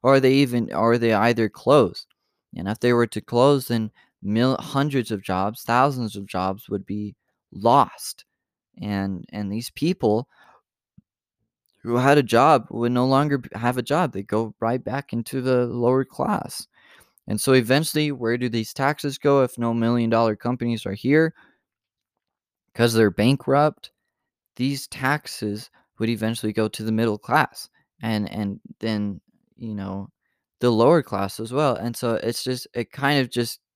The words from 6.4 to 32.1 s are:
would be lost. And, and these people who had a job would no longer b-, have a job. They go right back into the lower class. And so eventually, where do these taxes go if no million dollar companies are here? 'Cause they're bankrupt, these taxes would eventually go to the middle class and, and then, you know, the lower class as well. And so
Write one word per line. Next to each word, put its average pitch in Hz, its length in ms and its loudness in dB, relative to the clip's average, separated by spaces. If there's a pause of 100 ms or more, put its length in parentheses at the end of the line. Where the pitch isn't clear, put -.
would 98 160 -6
be 104 300 -8 (360)
lost. - 760 0 (540)
And, 98 500 -4
and 101 220 -8
these 113 200 -8
people 123 580 0 (1500)
who 120 160 -2
had 139 200 6
a 139 60 4
job 123 460 4
would 120 220 -2
no 123 140 2
longer 139 340 2
b-, 120 140 -14
have 120 240 -2
a 120 60 -4
job. 156 300 -2
They 98 100 -6
go 107 360 -2
right 117 240 -2
back 135 300 -8
into 117 280 -6
the 123 240 2
lower 120 400 0
class. - 640 -6 (600)
And 107 140 -4
so 135 120 2
eventually, 147 580 2
where 120 260 -2
do 123 120 -4
these 113 240 -4
taxes 143 440 -4
go 139 260 4
if - 140 -4
no 117 160 -2
million 117 360 0
dollar 113 260 2
companies 120 500 -4
are 98 80 -4
here? 156 400 2 (1400)
'Cause 117 200 2
they're 110 160 6
bankrupt, 135 840 0 (640)
these 135 320 -4
taxes 131 840 -6 (260)
would 110 120 0
eventually 110 440 -4
go 110 140 0
to 107 160 -8
the 110 80 -2
middle 110 260 2
class - 520 -2 (340)
and, 107 260 -2
and 101 300 -6 (200)
then, 104 400 -4 (360)
you 110 180 -12
know, 98 380 -10 (480)
the 123 100 2
lower 127 320 6
class 98 380 -6
as 113 120 -10
well. 135 240 0
And 113 200 -6
so 117 200 -2